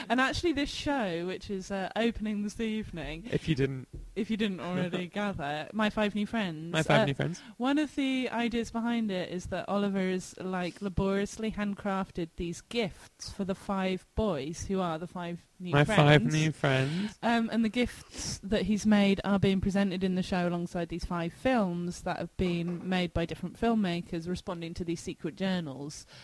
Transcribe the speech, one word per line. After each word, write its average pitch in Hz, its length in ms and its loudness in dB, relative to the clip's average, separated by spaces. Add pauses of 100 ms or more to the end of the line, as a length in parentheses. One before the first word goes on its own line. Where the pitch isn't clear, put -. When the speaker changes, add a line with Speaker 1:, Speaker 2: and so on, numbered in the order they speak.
Speaker 1:
And 240 120 4
actually 285 320 2
this 277 180 0
show, 202 560 -2
which 185 240 -6
is, 190 200 -6
uh, 196 240 -2
opening 214 480 0
this 208 160 -6
evening, 180 720 -4
Speaker 2:
If - 180 0
you 160 60 4
didn't. 131 320 0 (300)
Speaker 1:
if 233 140 -2
you 220 60 0
didn't 190 240 0
Speaker 2:
<laughs> 175 80 -4
Speaker 1:
already 180 380 0
gather, 160 680 -4
My 214 180 2
Five 208 240 0
New 208 120 0
Friends. 170 460 -4
Speaker 2:
My 160 100 4
Five 156 200 6
Speaker 1:
Uh, - 40 4
Speaker 2:
New 139 80 0
Friends. 143 260 -2 (180)
Speaker 1:
one 269 200 2
of 302 160 0
the 262 360 0
ideas 233 400 0
behind 233 400 0
it 180 200 -2
is 180 160 -6
that 180 220 -4
Oliver 202 320 2
is, 185 400 -2
like, 180 420 -4
laboriously 202 680 0
handcrafted 190 840 -2
these 175 260 -4
gifts - 680 -6
for - 140 -4
the 190 100 -2
five 185 520 -2 (100)
boys 170 520 -2
who 190 120 2
are 165 180 0
the 170 80 -8
five 175 320 -6 (200)
new 180 140 -8
Speaker 2:
My 147 120 8
Speaker 1:
friends. 208 160 4
Speaker 2:
five 147 240 10
new 156 280 2
friends. 151 680 0
Speaker 1:
Um, 226 280 2
and 226 140 2
the 226 60 2
gifts - 720 -4
that 202 200 2
he's 196 220 2
made 202 400 6
are 202 140 4
being 190 240 4
presented 190 420 2
in 185 100 2
the 180 80 2
show 175 240 0
alongside 175 440 -2
these 170 160 -6
five 170 260 -2
films 175 680 0
that 175 160 -4
have - 180 -8
been 175 500 0
made 180 280 0
by 170 100 0
different 165 340 -6
filmmakers 180 720 0
responding 170 460 -6
to 185 100 -6
these 165 160 -2
secret 160 360 -6
journals 151 680 -4 (180)